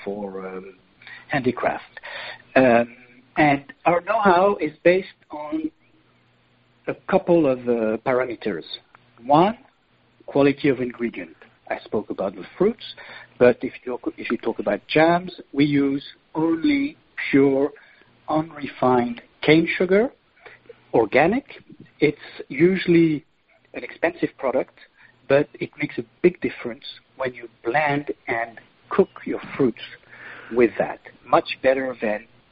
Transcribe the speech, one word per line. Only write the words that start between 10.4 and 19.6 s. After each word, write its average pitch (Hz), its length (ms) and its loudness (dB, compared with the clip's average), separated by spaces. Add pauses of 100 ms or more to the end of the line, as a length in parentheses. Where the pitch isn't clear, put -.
of 127 120 0
ingredient. 113 540 -8 (340)
I 110 100 -6
spoke - 300 -8
about 95 260 -6
the 90 80 -16 (140)
fruits, - 380 -2 (420)
but 123 260 4
if 123 100 -8 (120)
you, 123 140 -8 (180)
if 110 140 -8
you 120 60 -2
talk - 220 -6
about 104 280 -4
jams, 175 520 0 (140)
we 143 120 2
use 139 380 0 (320)
only 156 600 -2 (320)
pure, 139 420 2 (560)
unrefined 135 920 -2 (200)
cane 165 260 4 (100)